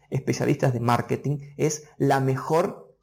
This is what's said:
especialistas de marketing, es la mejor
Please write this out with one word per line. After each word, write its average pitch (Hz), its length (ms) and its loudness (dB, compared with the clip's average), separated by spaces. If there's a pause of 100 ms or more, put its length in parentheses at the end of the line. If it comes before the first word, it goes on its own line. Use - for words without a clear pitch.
especialistas 135 600 0
de 120 80 -2
marketing, 123 600 0 (180)
es 151 400 -2
la 139 240 2
mejor 135 800 -2